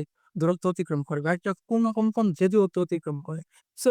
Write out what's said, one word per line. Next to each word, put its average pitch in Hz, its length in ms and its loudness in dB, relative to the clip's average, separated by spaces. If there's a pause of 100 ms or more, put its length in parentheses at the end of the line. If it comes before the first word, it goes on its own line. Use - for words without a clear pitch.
(360)
দূরত্ব 170 340 0
অতিক্রম 160 340 -2
করে 147 180 -4
বা 156 120 -2
একটা 185 180 -4 (140)
পূর্ণ 226 280 0
কম্পন 220 400 0
যে 185 160 0
দূরত্ব 196 320 2
অতিক্রম 165 400 -4
করে। 160 200 -10 (360)
So, - 140 0